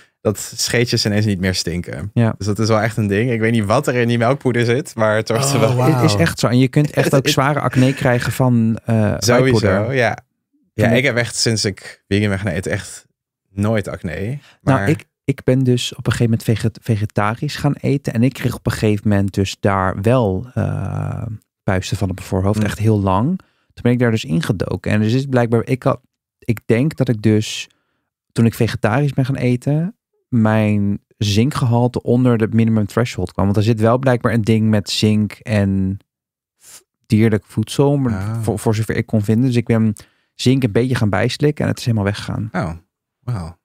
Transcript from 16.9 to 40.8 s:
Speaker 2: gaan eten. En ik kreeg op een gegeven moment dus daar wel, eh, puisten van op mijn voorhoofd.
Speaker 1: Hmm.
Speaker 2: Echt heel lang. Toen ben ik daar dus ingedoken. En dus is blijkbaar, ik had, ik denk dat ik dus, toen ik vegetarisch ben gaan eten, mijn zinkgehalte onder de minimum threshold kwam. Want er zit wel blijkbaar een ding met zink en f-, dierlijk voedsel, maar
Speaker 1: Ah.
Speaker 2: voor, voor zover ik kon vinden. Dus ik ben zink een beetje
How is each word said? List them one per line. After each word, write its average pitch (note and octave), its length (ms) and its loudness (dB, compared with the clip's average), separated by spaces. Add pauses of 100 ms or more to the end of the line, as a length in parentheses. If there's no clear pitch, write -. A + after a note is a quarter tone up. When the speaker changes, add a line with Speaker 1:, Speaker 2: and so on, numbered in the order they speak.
Speaker 2:
gaan C#3+ 180 0
eten. - 380 -4
En A2+ 100 0
ik C3+ 100 2
kreeg A#2 220 -4
op - 120 -6
een G#2 60 -2
gegeven G#2+ 360 0
moment G2 260 0
dus G2 260 -2
daar F#2+ 420 0
wel, A2 520 2
eh, G2 680 -4 (400)
puisten F#2 340 -2
van F#2+ 140 -2
op F#2 40 -4
mijn - 140 -14
voorhoofd. G2 300 0
Speaker 1:
Hmm. G#2+ 80 0
Speaker 2:
Echt G#2+ 120 -4
heel G#2+ 220 2
lang. G2 260 0 (460)
Toen - 100 -20
ben - 100 2
ik B2 60 0
daar A#2+ 120 2
dus A2 140 -2
ingedoken. C3 680 -2
En G#2+ 80 2
dus G#2+ 120 2
is C3+ 140 0
blijkbaar, A#2+ 400 0
ik B2+ 160 -4
had, C3+ 180 0 (380)
ik G#2+ 280 -4
denk C3 300 2
dat C3 120 -2
ik G#2+ 140 -2
dus, G#2+ 460 0 (640)
toen A2+ 140 4
ik A2+ 80 2
vegetarisch B2 580 0
ben - 120 0
gaan C3+ 120 -2
eten, C#3+ 600 -2 (320)
mijn G#2+ 720 2 (200)
zinkgehalte A#2+ 840 0
onder B2 360 2
de G#2+ 120 0
minimum A2 360 2
threshold A2 460 -2
kwam. F#2+ 120 -8
Want G2+ 120 0
er G#2+ 60 2
zit A2 180 0
wel A2+ 180 2
blijkbaar B2 340 0
een A2+ 100 0
ding A2 260 2
met G#2+ 220 0
zink G#2+ 420 0
en G2 640 -2 (680)
f-, - 180 -20 (240)
dierlijk G#2+ 400 2
voedsel, C#3 500 0
maar C3 160 0 (100)
Speaker 1:
Ah. A2+ 200 -6
Speaker 2:
voor, G#2 160 -2
voor A2+ 160 0
zover G#2+ 220 -4
ik A2+ 100 -2
kon A2 160 0
vinden. A2+ 240 2
Dus B2 100 0
ik A#2 100 0
ben A2 280 2 (400)
zink C3 300 2
een G#2 80 0
beetje B2 220 0